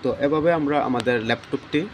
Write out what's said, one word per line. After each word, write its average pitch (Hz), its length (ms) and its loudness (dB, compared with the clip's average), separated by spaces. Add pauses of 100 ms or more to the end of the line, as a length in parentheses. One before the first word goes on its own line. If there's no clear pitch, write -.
তো 123 160 0
এভাবে 151 340 2
আমরা 147 260 0
আমাদের 120 460 0
ল্যাপটপটি 120 560 -2 (120)